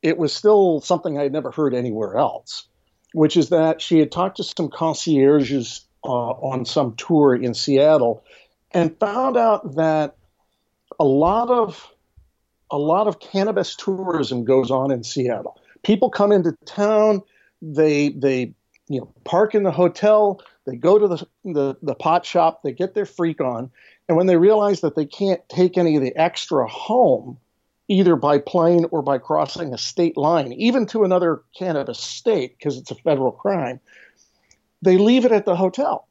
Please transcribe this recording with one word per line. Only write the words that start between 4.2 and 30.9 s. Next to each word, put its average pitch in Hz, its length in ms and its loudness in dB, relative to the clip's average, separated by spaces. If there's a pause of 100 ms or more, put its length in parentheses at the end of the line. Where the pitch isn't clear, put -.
to 196 60 -6
some 156 240 -6
concierges, 143 1160 0 (200)
uh, - 40 -8
on 127 560 -4
some 123 320 -2
tour 147 380 4
in 120 200 -2
Seattle 139 720 2 (480)
and 165 260 0
found 240 380 -2
out 208 400 0
that 156 400 0 (840)
a 156 60 2
lot 175 460 2
of, 226 380 -2 (840)
a 143 80 -4
lot 170 280 0
of 190 140 -4
cannabis 196 560 -4
tourism 165 680 -6
goes 127 260 2
on 135 200 -2
in 120 140 -4
Seattle. - 560 -6 (240)
People 220 260 2
come 302 220 2
into 170 320 0
town, 214 580 0 (400)
they, 151 460 0
they, 131 440 -2 (360)
you 131 120 -4
know, - 120 -20 (100)
park 214 320 0
in 208 80 2
the 190 80 0
hotel, 202 720 2 (240)
they 131 80 -10
go 208 240 4
to 208 80 4
the, 175 200 -4 (180)
the, 143 380 -4
the 139 120 -6
pot 170 320 -2
shop, 160 380 0
they 139 80 -4
get 180 220 -6
their 208 120 -4
freak 165 340 -4
on, 127 300 -6 (380)
and 165 80 2
when 185 100 2
they 180 100 4
realize 202 440 4
that 156 160 -2
they 151 100 -2
can't 190 420 -4
take 180 300 2
any 165 160 2
of 143 80 2
the 123 140 -4
extra 160 500 -2
home, 143 720 0 (480)
either 185 300 4
by 143 220 2
plane 170 520 2
or 156 120 -4
by 135 160 -2
crossing 151 540 -4
a 113 60 -10
state - 380 -2
line, 147 380 0
even 240 320 0
to 220 180 0